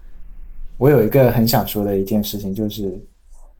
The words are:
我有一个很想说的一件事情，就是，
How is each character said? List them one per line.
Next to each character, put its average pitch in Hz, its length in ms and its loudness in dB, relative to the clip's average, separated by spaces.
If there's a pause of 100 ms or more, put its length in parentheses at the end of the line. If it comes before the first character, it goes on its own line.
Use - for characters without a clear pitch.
(800)
我 123 100 4
有 131 160 6
一 107 40 2
个 123 240 4
很 113 140 4
想 110 200 2
说 104 180 -4
的 101 140 0
一 98 60 0
件 104 180 0
事 101 160 -8
情， 98 160 -6
就 107 140 -2
是， 101 360 -8 (560)